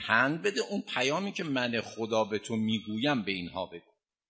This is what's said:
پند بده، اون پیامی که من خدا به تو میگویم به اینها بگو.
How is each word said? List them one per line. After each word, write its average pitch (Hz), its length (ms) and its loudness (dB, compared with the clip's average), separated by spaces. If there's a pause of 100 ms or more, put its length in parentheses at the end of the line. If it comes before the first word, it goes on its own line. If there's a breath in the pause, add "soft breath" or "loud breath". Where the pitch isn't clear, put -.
پند 120 340 4
بده، 190 200 0
اون 202 200 -4
پیامی 151 500 0
که 196 120 -6
من 123 380 0
خدا 110 420 0
به 104 160 -2
تو 117 160 -4
میگویم 110 680 2
به 95 80 -2
اینها 90 340 -4
بگو. - 260 -12 (380)